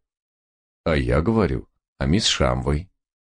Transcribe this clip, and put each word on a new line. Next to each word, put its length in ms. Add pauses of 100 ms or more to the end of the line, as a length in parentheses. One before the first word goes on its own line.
(840)
«А 120
я 260
говорю 460 (300)
о 80
мисс 200
Шамвой». 680 (360)